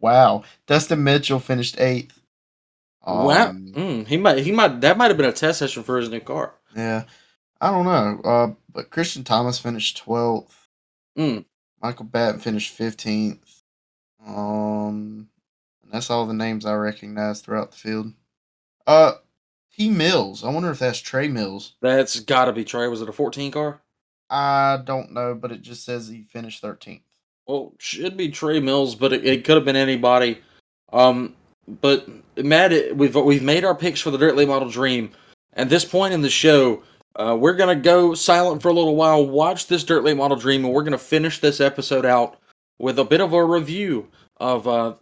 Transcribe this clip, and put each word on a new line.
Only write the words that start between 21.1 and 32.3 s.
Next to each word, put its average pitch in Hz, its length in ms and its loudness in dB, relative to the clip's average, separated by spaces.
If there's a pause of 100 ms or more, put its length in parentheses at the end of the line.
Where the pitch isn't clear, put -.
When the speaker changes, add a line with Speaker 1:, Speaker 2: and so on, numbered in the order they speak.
Speaker 1:
Mills. 101 540 -8
Speaker 2:
That's 131 380 0
gotta 127 320 0
be 110 120 -8
Trey. 120 240 -6
Was 117 140 -8
it 110 80 -10
a - 20 -16
fourteen 139 400 -6
car? 147 300 -8 (480)
Speaker 1:
I 139 520 0
don't 131 300 -8
know, 123 220 -6
but 117 180 -12
it 107 80 -16
just 117 240 -20
says 120 240 -10
he 110 140 -18
finished 113 400 -16
thirteenth. 101 400 -16 (440)
Speaker 2:
Well, 139 320 -8
should 185 380 -8
be 175 140 -4
Trey 151 300 -2
Mills, 135 340 0
but 127 180 0
it, 131 140 -2
it 131 180 0
could 156 120 4
have 135 100 2
been 135 100 0
anybody. 123 640 2 (540)
Um, 123 400 4 (480)
but 139 260 2 (300)